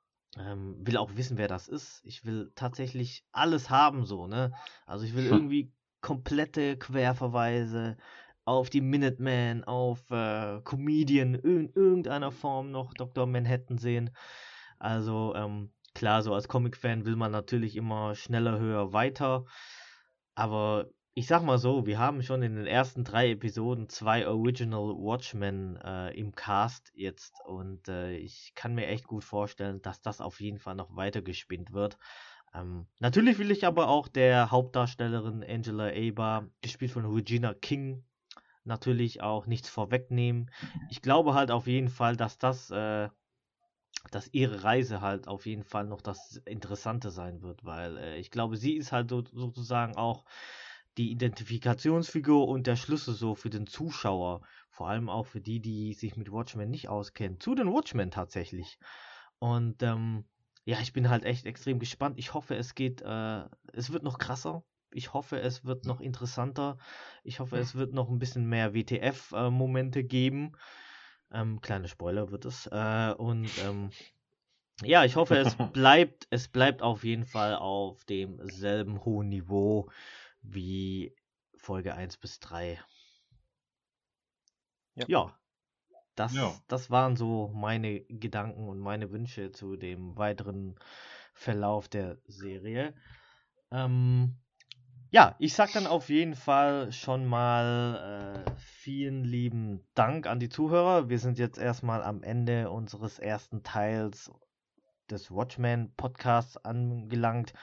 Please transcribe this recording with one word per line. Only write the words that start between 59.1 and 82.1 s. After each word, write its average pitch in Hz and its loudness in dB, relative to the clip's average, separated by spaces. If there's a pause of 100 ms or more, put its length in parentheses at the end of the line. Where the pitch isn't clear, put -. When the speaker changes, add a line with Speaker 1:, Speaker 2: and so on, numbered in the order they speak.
Speaker 1:
Und, 120 0
ähm, 113 -2 (400)
ja, 113 -2
ich 120 -6
bin 123 4
halt 120 2
echt 123 -2
extrem 127 -4
gespannt. 123 -4
Ich 120 -10
hoffe, 151 -6
es 123 -6
geht, 127 -4
äh, 110 -4 (320)
es 123 -6
wird 165 -4
noch 127 -4
krasser. 156 -6 (300)
Ich 123 -10
hoffe, 143 -6
es 123 -4
wird 127 -8
noch 127 -4
interessanter. 131 -6 (460)
Ich 120 -10
hoffe, 127 -6
es 123 -4
wird 131 -2
noch 127 0
ein 123 0
bisschen 123 -2
mehr 113 2
W-T-F-Momente 127 0
geben. 131 0 (800)
Ähm, 110 -4
kleine 92 -6
Spoiler 101 -4
wird 101 -10
es. 123 -10
Äh, 110 0
und, 113 -2 (160)
ähm, 101 -4 (920)
ja, 151 8
ich 127 4
hoffe, 160 6
es 135 4
Speaker 2:
<laughs> 117 -2
Speaker 1:
bleibt, 143 8
es 123 0
bleibt 131 4
auf 113 2
jeden 117 -2
Fall 107 0
auf 98 -4
demselben 98 -4
hohen 104 0
Niveau 101 2 (500)
wie 95 -6 (420)
Folge 92 -6
eins 92 -10